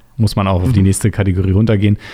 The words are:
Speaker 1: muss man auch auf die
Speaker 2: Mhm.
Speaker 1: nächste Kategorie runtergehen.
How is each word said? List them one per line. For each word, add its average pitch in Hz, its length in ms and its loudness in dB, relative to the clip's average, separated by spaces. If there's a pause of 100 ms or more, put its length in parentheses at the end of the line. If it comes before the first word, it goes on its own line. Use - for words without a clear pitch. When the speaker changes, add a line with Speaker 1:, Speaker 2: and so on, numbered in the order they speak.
(180)
Speaker 1:
muss 110 180 0
man 98 120 -2
auch 92 140 0
auf 92 100 0
die 101 100 2
Speaker 2:
Mhm. 95 40 4
Speaker 1:
nächste 98 240 0
Kategorie 95 440 -2
runtergehen. 104 440 2 (160)